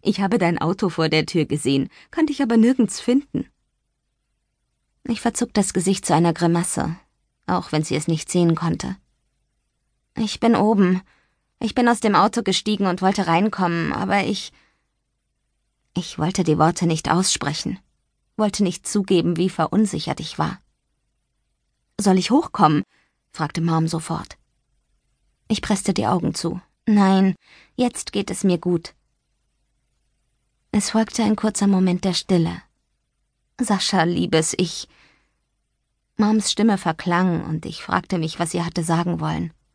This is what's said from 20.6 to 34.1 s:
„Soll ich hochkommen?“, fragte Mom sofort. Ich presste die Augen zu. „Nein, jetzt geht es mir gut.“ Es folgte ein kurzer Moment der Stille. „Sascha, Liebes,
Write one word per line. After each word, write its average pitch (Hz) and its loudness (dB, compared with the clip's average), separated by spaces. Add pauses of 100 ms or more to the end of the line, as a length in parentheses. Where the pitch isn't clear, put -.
„Soll 190 4
ich 185 -2
hochkommen?“, 196 2 (500)
fragte 160 -6
Mom 165 0
sofort. 160 -8 (1120)
Ich 214 -2
presste 196 -2
die - -2
Augen 160 0
zu. 175 -6 (260)
„Nein, 190 4 (400)
jetzt - -4
geht 196 -4
es - -4
mir 180 4
gut.“ 170 -4 (1800)
Es 202 0
folgte 220 0
ein 208 2
kurzer 208 0
Moment 185 2
der 185 0
Stille. 170 0 (1000)
„Sascha, 196 0
Liebes, 170 0